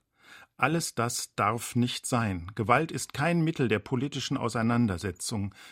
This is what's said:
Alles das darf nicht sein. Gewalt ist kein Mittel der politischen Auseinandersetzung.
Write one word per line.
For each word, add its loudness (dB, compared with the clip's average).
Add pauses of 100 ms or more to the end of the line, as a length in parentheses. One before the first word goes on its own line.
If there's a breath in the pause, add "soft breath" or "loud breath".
(560 loud breath)
Alles 0
das -4
darf 0
nicht 0
sein. -2
Gewalt 2
ist -6
kein 2
Mittel 0
der 2
politischen -2
Auseinandersetzung. 0 (180 loud breath)